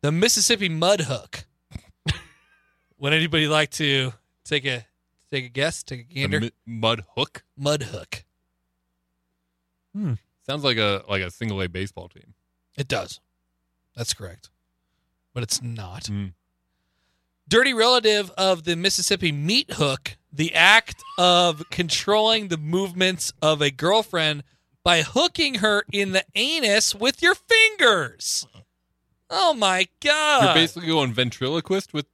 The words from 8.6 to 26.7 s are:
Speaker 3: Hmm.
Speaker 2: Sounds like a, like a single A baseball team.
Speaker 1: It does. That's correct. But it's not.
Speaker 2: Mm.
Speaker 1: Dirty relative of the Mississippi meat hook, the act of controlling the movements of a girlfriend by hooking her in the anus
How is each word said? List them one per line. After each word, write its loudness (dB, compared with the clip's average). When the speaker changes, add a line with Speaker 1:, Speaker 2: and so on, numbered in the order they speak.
Speaker 3:
Hmm. -2
Speaker 2:
Sounds -6
like 2
a, 2
like -2
a -6
single -4
A -2
baseball -8
team. -20
Speaker 1:
It -6
does. -6
That's -8
correct. -18
But -8
it's -4
not. -12
Speaker 2:
Mm. -6
Speaker 1:
Dirty 4
relative 4
of 0
the -2
Mississippi 0
meat -2
hook, -2
the -2
act 4
of 4
controlling 0
the -4
movements -2
of 2
a 2
girlfriend 0
by 4
hooking 0
her 0
in -2
the 0
anus 0